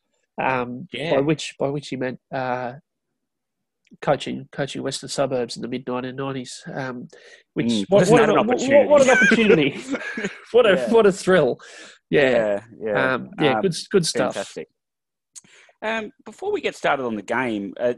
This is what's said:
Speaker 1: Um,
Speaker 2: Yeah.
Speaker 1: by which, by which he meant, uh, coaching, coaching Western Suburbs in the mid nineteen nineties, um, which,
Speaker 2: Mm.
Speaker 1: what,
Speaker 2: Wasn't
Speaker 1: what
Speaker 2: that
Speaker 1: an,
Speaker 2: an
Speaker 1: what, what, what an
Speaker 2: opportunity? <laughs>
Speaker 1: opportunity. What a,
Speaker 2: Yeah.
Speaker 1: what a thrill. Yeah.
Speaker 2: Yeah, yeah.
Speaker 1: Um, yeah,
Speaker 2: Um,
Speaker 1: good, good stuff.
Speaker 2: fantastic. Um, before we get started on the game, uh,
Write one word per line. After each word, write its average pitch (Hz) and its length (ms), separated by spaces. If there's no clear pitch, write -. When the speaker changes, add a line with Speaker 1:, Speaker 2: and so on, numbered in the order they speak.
Speaker 1:
Um, 127 500
Speaker 2:
Yeah. 147 240
Speaker 1:
by 135 40
which, 147 380
by 139 120
which 147 180
he 131 80
meant, 127 220
uh, 127 400
coaching, 131 500
coaching 139 300
Western 139 260
Suburbs 131 480
in 107 60
the 117 60
mid 127 180
nineteen 127 300
nineties, 135 460
um, 127 360
which, - 120
Speaker 2:
Mm. 208 220
Speaker 1:
what, 196 120
Speaker 2:
Wasn't 185 200
Speaker 1:
what - 60
Speaker 2:
that 214 60
Speaker 1:
an, - 60
Speaker 2:
an 214 80
Speaker 1:
what, - 140
what, 269 280
what 285 140
an 247 80
Speaker 2:
opportunity? 202 640
<laughs> - 0
Speaker 1:
opportunity. - 580
What 233 140
a, 190 80
Speaker 2:
Yeah. 135 180
Speaker 1:
what 226 140
a 190 60
thrill. 156 480
Yeah. 147 220
Speaker 2:
Yeah, 107 300
yeah. 131 320
Speaker 1:
Um, - 160
yeah, 143 140
Speaker 2:
Um, 110 80
Speaker 1:
good, 180 120
good 180 160
stuff. - 280
Speaker 2:
fantastic. - 340
Um, 220 300
before 370 260
we 392 80
get 196 160
started 143 280
on 113 120
the 104 60
game, 110 580
uh, 123 180